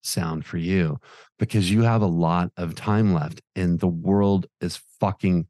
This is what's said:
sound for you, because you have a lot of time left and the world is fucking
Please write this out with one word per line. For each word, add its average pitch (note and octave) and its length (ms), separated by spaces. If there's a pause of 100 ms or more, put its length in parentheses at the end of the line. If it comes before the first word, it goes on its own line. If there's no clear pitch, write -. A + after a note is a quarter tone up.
sound E2 440
for - 120
you, E2+ 420 (400)
because G2 320
you G#2+ 120
have A2+ 180
a G2+ 60
lot E2+ 500
of E2+ 180
time G#2 380
left D#2+ 280 (140)
and F2 240
the F#2+ 80
world F#2+ 580 (160)
is F2+ 200 (180)
fucking F#2 500